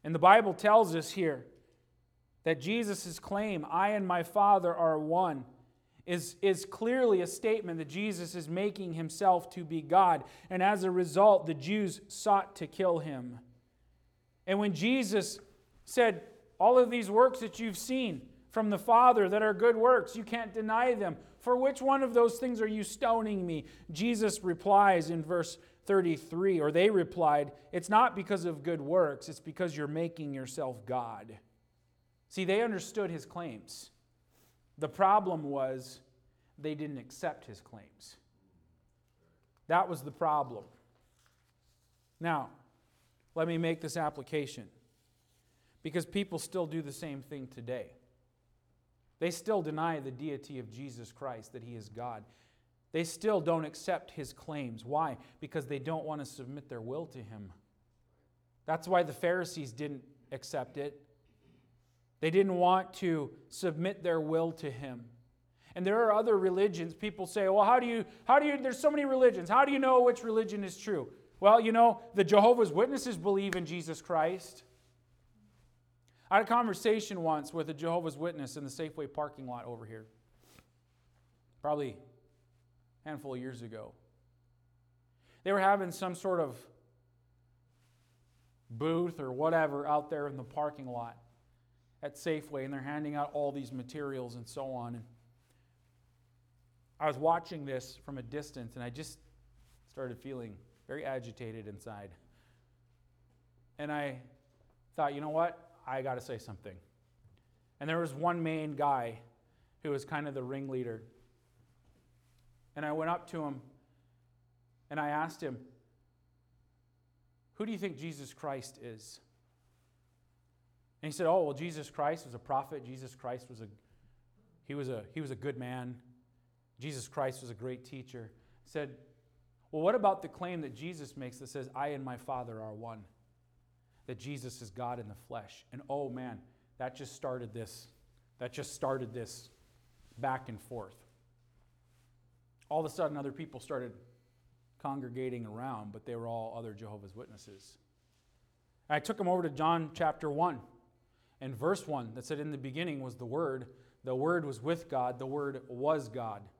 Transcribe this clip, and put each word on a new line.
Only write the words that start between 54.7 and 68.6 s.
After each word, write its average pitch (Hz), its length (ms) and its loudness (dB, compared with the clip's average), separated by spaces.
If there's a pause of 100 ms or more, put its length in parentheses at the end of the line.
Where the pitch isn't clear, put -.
Why? 143 340 -2 (220)
Because 151 280 -6
they 139 120 -6
don't 156 260 -6
want 151 140 -6
to 135 60 -8
submit 135 420 -14
their 120 140 -10
will 139 260 -8
to 131 120 -18
him. 104 340 -16 (1120)
That's 160 240 -4
why 180 140 4
the 147 100 -4
Pharisees 170 580 -2
didn't 139 320 -10 (300)
accept 135 440 -8
it. 143 240 -8 (1200)
They 160 100 0
didn't 190 240 2
want 180 400 2
to 160 360 -2 (180)
submit 180 520 -4
their 165 200 0
will 160 320 0
to 151 180 -8
him. 123 380 -12 (680)
And 180 100 -4
there 214 180 4
are 214 100 6
other 220 240 6
religions. 185 560 2
People 202 340 -8
say, 196 220 0
"Well, 202 160 6
how 247 140 6
do 247 60 0
you, 233 200 0 (180)
how 269 160 8
do 294 80 4
you, 285 100 2
there's 262 220 -2